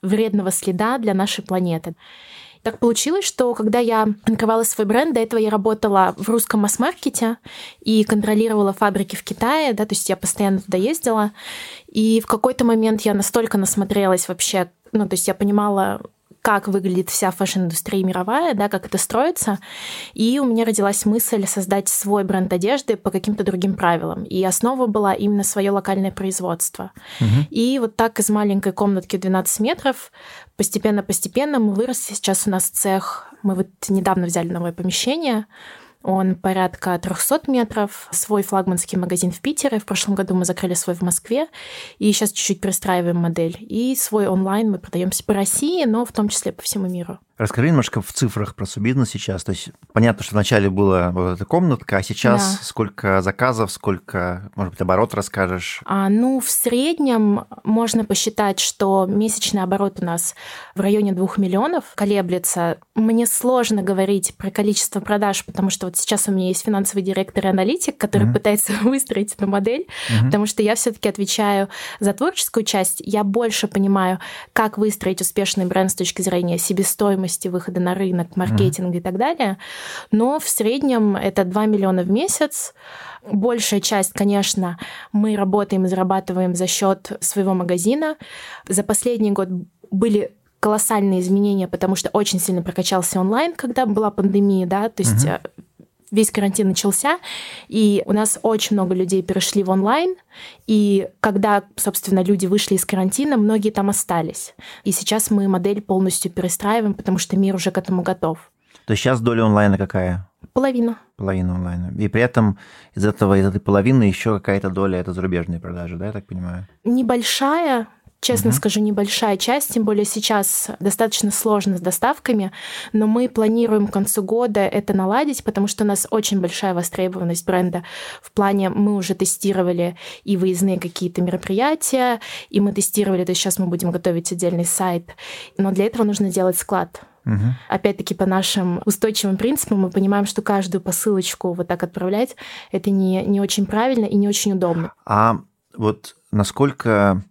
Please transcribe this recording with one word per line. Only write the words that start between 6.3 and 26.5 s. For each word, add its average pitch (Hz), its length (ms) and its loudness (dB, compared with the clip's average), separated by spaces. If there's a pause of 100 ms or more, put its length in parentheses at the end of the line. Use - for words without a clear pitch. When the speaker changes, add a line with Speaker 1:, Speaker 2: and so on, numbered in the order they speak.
Speaker 1:
масс-маркете 233 760 0 (420)
и 214 240 4
контролировала 214 680 2
фабрики 196 420 0
в - 80 -10
Китае, 277 500 0
да, 214 140 -2
то 208 80 -2
есть - 140 -4
я 185 80 2
постоянно 196 420 0
туда 185 180 -2
ездила. 220 540 0 (560)
И 220 340 2
в 220 60 -12
какой-то 254 360 2
момент 220 380 4
я 208 140 2
настолько 220 420 0
насмотрелась 190 680 2
вообще, 180 420 -2 (220)
ну, 208 160 0
то - 80 -2
есть - 120 -2
я 196 60 0
понимала, 202 680 0 (420)
как 208 240 2
выглядит 185 440 0
вся - 180 0
фэшн-индустрия 185 720 -2
мировая, 214 520 0
да, 202 120 0
как 196 200 -4
это 196 100 -2
строится. 233 640 0 (540)
И 240 260 2
у 277 60 2
меня 226 200 2
родилась 202 400 0
мысль 214 400 2
создать 196 420 0
свой 202 360 0
бренд 185 280 0
одежды 214 460 0
по 190 140 -4
каким-то 208 320 -2
другим 185 320 0
правилам. 170 480 0
И 185 200 -2
основа 240 440 0
была 202 260 2
именно 202 300 0
свое 196 280 0
локальное 190 400 0
производство. 185 800 -6 (280)